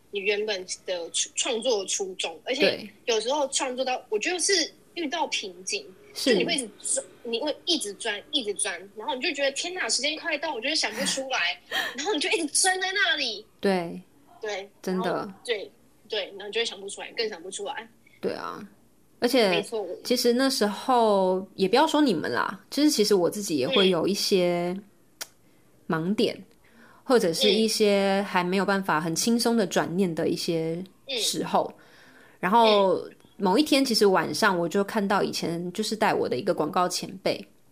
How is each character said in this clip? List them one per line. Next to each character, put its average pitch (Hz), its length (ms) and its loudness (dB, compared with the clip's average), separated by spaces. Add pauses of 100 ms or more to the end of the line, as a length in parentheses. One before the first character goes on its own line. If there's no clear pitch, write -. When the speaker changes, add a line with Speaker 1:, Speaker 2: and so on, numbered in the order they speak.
(100)
Speaker 1:
你 202 100 -6
原 208 260 0
本 190 180 -4 (220)
的 175 240 -6
初-， - 240 -2
创 240 260 -2
作 220 200 0
的 190 60 -8
初 190 280 -4
衷， 180 200 -6 (100)
而 254 100 -4
且 269 80 0
Speaker 2:
对。 240 280 0 (140)
Speaker 1:
有 220 160 0
时 226 100 -4
候 285 180 0
创 262 280 -4
作 254 80 -2
到， 254 240 -4
我 427 100 0
觉 349 140 -4
得 359 60 -2
是 359 140 0 (420)
遇 339 120 -6
到 302 200 -2
瓶 202 280 -6 (100)
颈， 202 200 -8 (300)
Speaker 2:
是。 - 180 2
Speaker 1:
就 190 60 6
你 - 80 2
会 339 80 -2
一 311 40 -2
直 240 120 -4 (100)
钻， - 240 -4 (200)
你 233 160 -4
会 294 160 -4 (100)
一 330 120 2
直 - 160 -8
钻， 208 360 -8
一 277 120 -2
直 202 120 -4
钻， 180 260 -6 (160)
然 220 100 -12
后 294 80 -4
你 254 60 -8
就 349 120 -2
觉 277 100 -4
得 277 100 0
“天 349 220 -6
哪， 359 160 -4
时 - 100 0
间 302 160 -2
快 311 220 -4
到”， 302 160 -6
我 226 60 -8
就 262 100 -4
会 320 40 -2
想 285 180 -2
不 214 120 -6
出 269 240 -4
来， - 320 -4 (160)
Speaker 2:
<laughs> - 180 -4
Speaker 1:
然 277 120 -6
后 415 80 0
你 294 60 -2
就 349 100 -2
一 381 80 2
直 330 80 -4
钻 370 340 0
在 370 120 -2
那 381 240 2
里。 226 280 -6 (160)
Speaker 2:
对。 180 400 -2 (400)
Speaker 1:
对。 202 260 -6 (140)
Speaker 2:
真 185 200 -2
的。 180 100 0
Speaker 1:
然 160 180 -4
后， - 40 -14 (120)
对， 208 260 -6 (380)
对， 208 160 -4 (140)
然 - 20 -14
后 202 60 -12
你 208 60 -12
就 220 80 -2
会 233 40 0
想 226 160 -10
不 196 80 -12
出 - 140 -14
来， - 140 -16
更 226 120 -2
想 180 140 -12
不 185 80 -14
出 202 140 -10
来。 220 220 -10 (360)
Speaker 2:
对 - 100 -2
啊。 85 340 -10 (540)
而 240 60 0
且 240 220 4
Speaker 1:
没 180 140 2
错。 208 240 -6 (180)
Speaker 2:
其 240 100 0
实 240 200 4
那 262 160 2
时 262 160 0
候， 202 880 2
也 190 120 0
不 190 80 2
要 285 120 6
说 311 120 2
你 285 140 6
们 127 180 -2
啦， - 300 -2 (100)
就 277 120 0
是 302 80 6
其 254 120 4
实 208 120 4
我 175 160 4
自 208 100 -6
己 175 160 -4
也 127 100 0
会 165 220 4
有 170 180 2
一 180 60 2
些 175 640 0
Speaker 1:
嗯。 196 60 -12 (1040)
Speaker 2:
盲 170 260 -2
点， - 240 0 (680)
或 247 140 6
者 180 140 2
是 202 180 2
一 220 160 4
些 202 600 4
还 185 160 2
没 180 140 0
有 190 80 2
办 196 160 2
法 165 180 2
很 165 140 -2
轻 233 260 2
松 233 160 2
的 214 100 2
转 165 300 0
念 185 180 2
的 165 140 -2
一 170 80 0
些 165 460 -2 (260)
时 202 340 -4
候。 175 320 0
Speaker 1:
嗯。 - 40 -20
嗯。 - 20 -20 (600)
Speaker 2:
然 180 120 0
后 208 500 6 (360)
某 190 180 4
一 294 60 6
天， 285 200 4
其 262 120 0
实 214 100 4
晚 165 300 4
上 190 240 4
我 170 100 0
就 196 160 2
看 202 220 -2
到 196 160 2
以 165 80 0
前 175 420 -4
就 220 100 -4
是 214 140 -4
带 202 160 2
我 147 160 0
的 - 80 -2
一 - 60 -4
个 - 100 0
广 160 180 -2
告 185 160 2
前 - 220 -4 (140)
辈， 170 200 -2 (300)